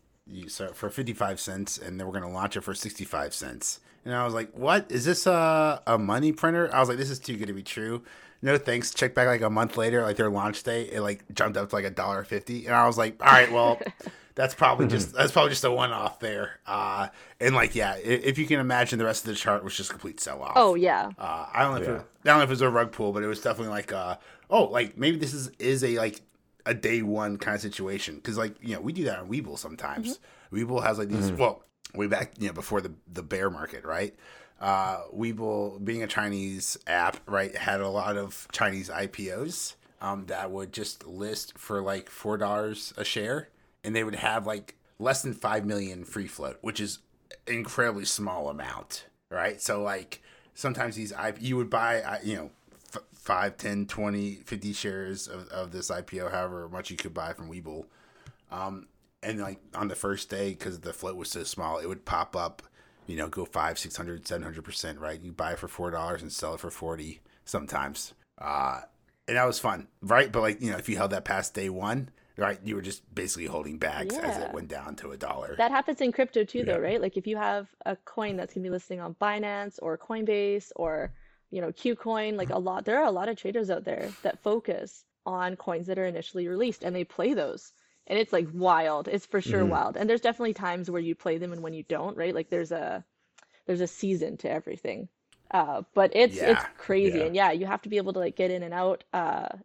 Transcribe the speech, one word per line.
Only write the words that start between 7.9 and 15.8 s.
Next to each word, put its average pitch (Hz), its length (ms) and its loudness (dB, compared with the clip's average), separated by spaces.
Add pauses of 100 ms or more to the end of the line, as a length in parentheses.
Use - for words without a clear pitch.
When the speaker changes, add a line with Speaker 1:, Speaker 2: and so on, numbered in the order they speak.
Speaker 1:
No 139 160 6
thanks. 120 360 0
Check 127 220 2
back, 127 120 8
like, 120 140 6
a 110 80 4
month 113 280 2
later, 117 260 4
like, 107 140 2
their 110 120 6
launch 101 340 0
day, 117 200 0
it, 107 180 -4
like, 104 220 -2 (100)
jumped 104 240 2
up 101 120 0
to, - 60 -2
like, 98 100 0
a 98 40 -2
dollar 95 340 -2
fifty. 113 420 -6
And 120 100 4
I 120 100 10
was 117 120 6
like, 110 240 0
"All 135 100 12
right, 123 200 12
well, 117 300 6 (260)
Speaker 2:
<laughs> - 280 -18
Speaker 1:
that's - 180 2
probably 127 340 6
just, 104 260 2
Speaker 3:
<laughs> - 20 -12
Speaker 1:
that's 139 160 6
probably 151 180 8
just 135 140 0
a 127 80 4
one-off 123 480 0